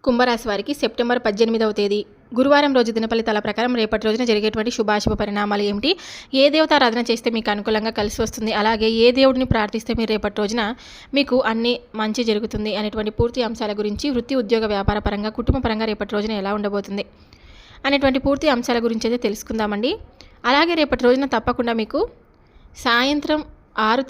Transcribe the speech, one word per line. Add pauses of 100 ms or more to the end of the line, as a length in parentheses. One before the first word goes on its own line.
కుంభరాశి
వారికి
సెప్టెంబర్
పద్దెనిమిదవ
తేదీ (380)
గురువారం
రోజు
దినఫలితాల
ప్రకారం
రేపటి
రోజున
జరిగేటువంటి
శుభాశుభ
పరిణామాలు
ఏమిటి, (420)
ఏ
దేవతారాధన
చేస్తే
మీకు
అనుకూలంగా
కలిసి
వస్తుంది,
అలాగే (140)
ఏ
దేవుడిని
ప్రార్థిస్తే
మీరు
రేపటి
రోజున (540)
మీకు (120)
అన్ని (280)
మంచి
జరుగుతుంది
అనేటువంటి
పూర్తి
అంశాల
గురించి,
వృత్తి,
ఉద్యోగ, (100)
వ్యాపార
పరంగా,
కుటుంబ
పరంగా
రేపటి
రోజున
ఎలా
ఉండబోతుంది (800)
అనేటువంటి
పూర్తి
అంశాల
గురించి
అయితే
తెలుసుకుందామండి. (520)
అలాగే
రేపటి
రోజున
తప్పకుండా
మీకు (840)
సాయంత్రం (500)
ఆరు